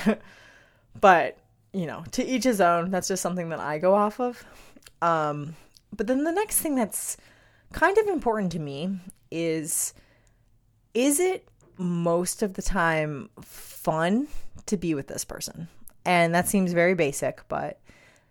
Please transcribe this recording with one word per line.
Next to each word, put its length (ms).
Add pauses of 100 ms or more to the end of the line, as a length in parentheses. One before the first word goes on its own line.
<laughs> 120 (800)
But, 380 (340)
you 140
know, 260
to 120
each 200
his 160
own. 320
That's 160
just 120
something 280
that 100
I 200
go 160
off 260
of. 240 (580)
Um, 540 (400)
but 100
then 180
the 80
next 280
thing 140
that's 420 (560)
kind 260
of 80
important 460
to 60
me 400 (320)
is, 640 (960)
is 280
it 280 (300)
most 640
of 120
the 80
time 680 (100)
fun 880 (380)
to 100
be 180
with 140
this 160
person? 440 (360)
And 300
that 140
seems 240
very 220
basic, 540
but 320 (500)